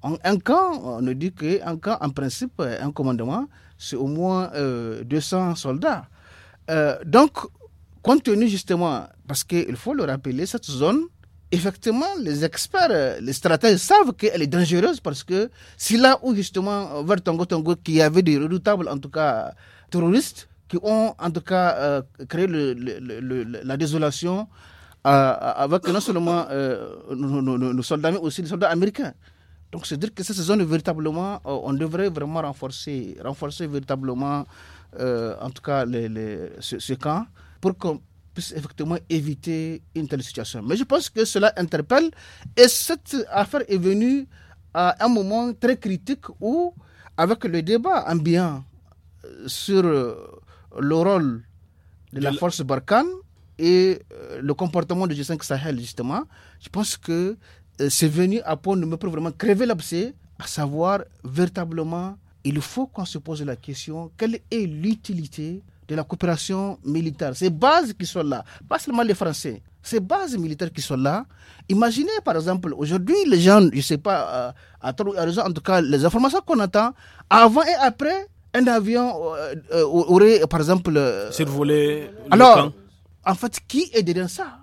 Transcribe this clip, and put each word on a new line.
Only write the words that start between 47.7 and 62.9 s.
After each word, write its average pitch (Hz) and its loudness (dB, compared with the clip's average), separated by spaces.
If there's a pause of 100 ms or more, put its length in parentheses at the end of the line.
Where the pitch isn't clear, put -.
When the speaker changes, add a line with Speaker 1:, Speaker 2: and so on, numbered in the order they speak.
Speaker 1:
ambiant, 165 0 (600)
euh, 87 -20
sur, 190 0
euh, 131 0 (640)
le 143 0
rôle 160 2 (720)
de 135 -8
la 139 0
Speaker 2:
De 135 -2
la 147 -6
Speaker 1:
force 175 -2
Barkhane 139 0 (520)
et, 180 4 (120)
euh, 65 -14
le 139 -2
comportement 175 -2
du 160 -2
G 143 -6
cinq 151 -6
Sahel, 139 -4
justement, 127 -6 (360)
je - -20
pense 202 -4
que, 180 -4 (440)
euh, 143 0
c'est 160 2
venu 185 2
à 160 -2
point 190 -2
de 175 -2
me 160 -4
vraiment 165 -6
crever 202 2
l'abcès, 202 -4 (240)
à - -14
savoir 156 -2 (240)
véritablement, 170 -4 (280)
il 143 0
faut 254 -4
qu'on 202 -8